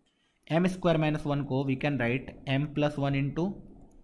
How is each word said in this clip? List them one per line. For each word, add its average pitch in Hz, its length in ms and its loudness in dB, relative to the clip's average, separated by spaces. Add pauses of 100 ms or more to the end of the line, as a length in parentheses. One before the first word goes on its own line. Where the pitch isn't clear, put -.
(480)
एम 170 200 4
स्क्वायर 175 300 2
माइनस 156 280 0
वन 143 240 0
को 135 160 0
we 135 160 2
can 143 180 0
write 123 320 -2 (200)
m 135 120 2 (140)
plus 147 240 2
one 139 140 0
into 139 280 0 (600)